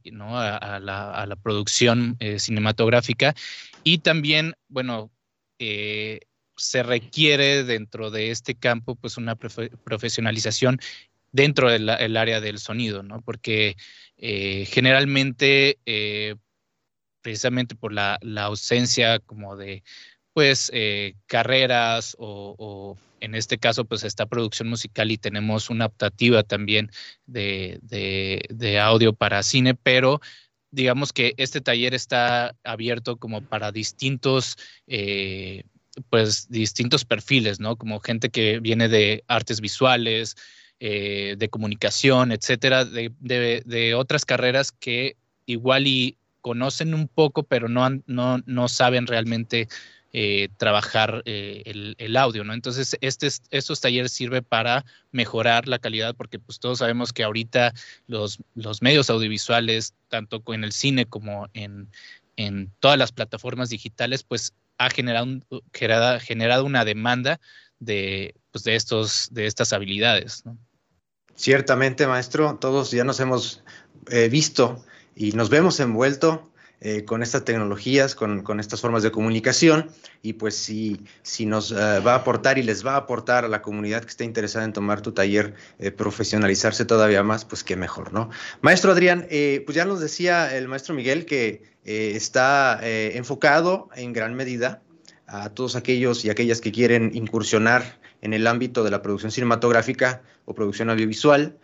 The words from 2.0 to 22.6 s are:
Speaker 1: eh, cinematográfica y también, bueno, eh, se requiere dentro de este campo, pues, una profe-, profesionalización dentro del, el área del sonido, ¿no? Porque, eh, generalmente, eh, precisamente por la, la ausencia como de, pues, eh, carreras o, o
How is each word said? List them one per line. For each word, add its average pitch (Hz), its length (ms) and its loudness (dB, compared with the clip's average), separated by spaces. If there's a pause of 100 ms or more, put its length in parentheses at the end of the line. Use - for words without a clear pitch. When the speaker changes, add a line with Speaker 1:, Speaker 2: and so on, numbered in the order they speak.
Speaker 1:
eh, 104 180 -6
cinematográfica 113 960 2 (480)
y 165 160 4
también, 156 540 2 (140)
bueno, 120 420 -6 (480)
eh, 107 640 -6 (380)
se - 260 -2
requiere 139 800 2
dentro 110 480 -6
de 110 180 -4
este 117 240 -6
campo, 120 400 0
pues, - 240 -12
una 117 180 -6
profe-, 113 360 -10 (120)
profesionalización 113 960 0 (520)
dentro 135 400 4
del, 110 180 2
el 113 280 0
área 113 220 2
del 104 200 -8
sonido, 107 420 -6
¿no? 104 200 -14
Porque, 107 560 -2 (400)
eh, 98 520 -6
generalmente, 139 1200 4
eh, 107 480 -4 (840)
precisamente 120 520 -2
por 110 200 -10
la, 101 280 -2
la 107 220 -6
ausencia 113 760 0
como 101 360 -16
de, 98 260 -12 (520)
pues, 139 400 2
eh, 104 420 -4 (100)
carreras 120 920 0
o, 101 400 -12
o 101 380 -14 (240)